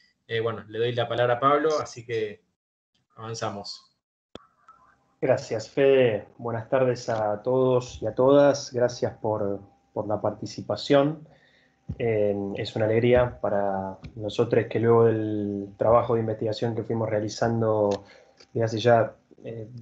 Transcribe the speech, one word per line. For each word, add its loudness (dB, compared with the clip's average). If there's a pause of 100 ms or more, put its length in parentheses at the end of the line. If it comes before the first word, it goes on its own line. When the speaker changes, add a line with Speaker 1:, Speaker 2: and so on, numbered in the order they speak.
(280)
Speaker 1:
Eh, -4
bueno, -4
le -6
doy 0
la -2
palabra 2
a -2
Pablo, 4 (120)
así -14
que -6 (720)
avanzamos. -10 (1300)
Speaker 2:
Gracias, -2
Fede. 4 (100)
Buenas -8
tardes 0
a -2
todos 0
y -4
a -4
todas. 4
Gracias -2
por, -4 (320)
por -6
la -4
participación. -2 (680)
Eh, 0 (220)
es -8
una 0
alegría 2
para -4 (160)
nosotros 0
que -4
luego 6
del -2
trabajo 4
de 0
investigación -4
que -6
fuimos -4
realizando 0 (480)
desde -2
hace -4
ya, 4 (300)
eh, -12 (140)